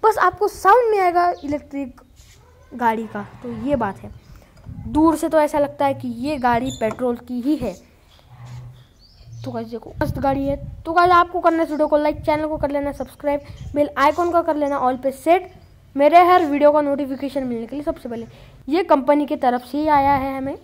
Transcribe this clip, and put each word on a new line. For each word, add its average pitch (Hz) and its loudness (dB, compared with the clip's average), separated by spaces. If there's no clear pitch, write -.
बस 440 2
आपको 370 0
sound 453 4
नहीं 415 2
आएगा 349 2
इलेक्ट्रिक 277 -8
गाड़ी 226 -2
का, 208 -10
तो 240 -12
ये 277 0
बात 208 -4
है। - -18
दूर 302 2
से 320 -4
तो 311 4
ऐसा 302 0
लगता 285 0
है 277 0
कि 254 -10
ये 294 -4
गाड़ी 240 0
petrol 240 -4
की 247 -10
ही 285 0
है। 233 -6
तो 262 -10
guys 233 -10
देखो, 226 -14
मस्त 285 -4
गाड़ी 269 0
है। 277 -2
तो 330 -8
guys, 349 6
आपको 349 4
करना 330 4
है 330 2
इस 285 -8
वीडियो 302 0
को 302 2
like, 302 -2
channel 311 -2
को 311 -4
कर 302 -4
लेना 285 -4
subscribe, 285 -6
bell 294 2
icon 302 2
को 339 2
कर 330 -2
लेना 285 -2
ऑल 254 0
पे 262 -4
set, 359 0
मेरे 302 8
हर 359 6
वीडियो 285 4
का 302 4
notification 277 -4
मिलने 233 -6
के 269 -12
लिए 294 -10
सबसे 320 -8
पहले। 226 -10
ये 330 0
company 294 2
की 294 -4
तरफ 247 -2
से - -8
ही 302 0
आया 277 2
है 269 -4
हमें 269 -8